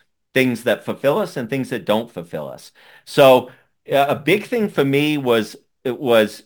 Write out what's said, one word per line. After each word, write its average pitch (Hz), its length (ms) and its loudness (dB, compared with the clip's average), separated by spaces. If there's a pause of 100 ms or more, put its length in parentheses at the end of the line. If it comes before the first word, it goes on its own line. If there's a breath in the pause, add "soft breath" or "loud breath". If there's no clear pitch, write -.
(340)
things 127 300 0
that 110 220 -2
fulfill 139 320 -2
us 185 200 -6
and 117 120 -8
things 131 200 -6
that 104 160 -8
don't 113 260 -2
fulfill 80 380 -12
us. - 220 -20 (340 soft breath)
So, 127 440 6 (420 loud breath)
uh, 139 180 2
a 135 60 -2
big 208 300 -2
thing 220 240 -4
for 147 160 -2
me 147 320 0
was, 117 380 -2 (280)
it 123 160 -6
was 117 460 2